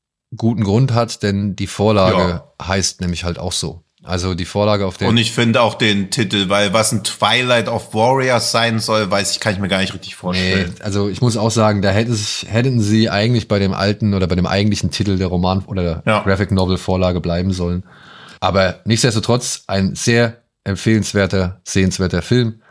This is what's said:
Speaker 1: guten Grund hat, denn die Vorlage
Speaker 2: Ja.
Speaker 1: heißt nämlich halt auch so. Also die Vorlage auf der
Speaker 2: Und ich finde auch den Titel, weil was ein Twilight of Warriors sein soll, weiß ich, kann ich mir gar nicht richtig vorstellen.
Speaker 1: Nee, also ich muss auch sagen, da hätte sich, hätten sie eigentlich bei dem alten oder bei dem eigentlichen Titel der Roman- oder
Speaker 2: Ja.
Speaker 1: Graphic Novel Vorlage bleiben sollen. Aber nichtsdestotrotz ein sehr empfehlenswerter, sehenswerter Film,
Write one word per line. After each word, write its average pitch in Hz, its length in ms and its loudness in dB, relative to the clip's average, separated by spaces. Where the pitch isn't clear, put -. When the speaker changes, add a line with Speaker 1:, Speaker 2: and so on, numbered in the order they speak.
Speaker 1:
guten 113 260 0
Grund 113 300 2
hat, 117 280 0
denn 101 340 0
die 98 120 -4
Vorlage 92 760 2
Speaker 2:
Ja. - 80 -10
Speaker 1:
heißt 95 340 -2
nämlich 87 240 -4
halt 87 140 -4
auch 87 120 -6
so. 85 300 -6
Also 92 320 -4
die 92 100 -6
Vorlage 101 400 0
auf 92 120 -6
der 101 100 -2
Speaker 2:
Und 113 100 2
ich 113 140 0
finde 120 300 2
auch 113 140 0
den 101 360 0
Titel, 101 380 0
weil 101 240 2
was 110 180 2
ein 113 120 -2
Twilight 120 640 0
of 113 280 -6
Warriors 123 560 2
sein 117 280 2
soll, 110 300 0
weiß 98 220 0
ich, - 80 -4
kann 107 140 0
ich 92 60 -4
mir 101 80 -2
gar 95 120 0
nicht 95 160 -2
richtig - 200 -16
vorstellen. 92 640 -2
Speaker 1:
Nee, - 60 -18
also 101 260 -2
ich 92 120 -8
muss 120 160 2
auch 110 140 2
sagen, 107 300 2
da 101 80 2
hätte 113 240 2
sich, 104 360 -4
hätten 120 320 0
sie 107 280 2
eigentlich 107 380 0
bei 107 120 0
dem 95 140 0
alten 101 400 0
oder 92 140 0
bei 87 80 0
dem 87 100 2
eigentlichen 101 460 0
Titel 95 260 0
der 92 100 0
Roman- 92 380 0
oder 87 400 -4
Speaker 2:
Ja. 107 160 2
Speaker 1:
Graphic 98 300 0
Novel 92 260 2
Vorlage 92 440 0
bleiben 87 300 -2
sollen. 90 320 -4
Aber 92 440 0
nichtsdestotrotz 113 840 0
ein 98 280 -2
sehr 117 460 0
empfehlenswerter, 98 1000 0
sehenswerter 92 580 0
Film, 117 500 -2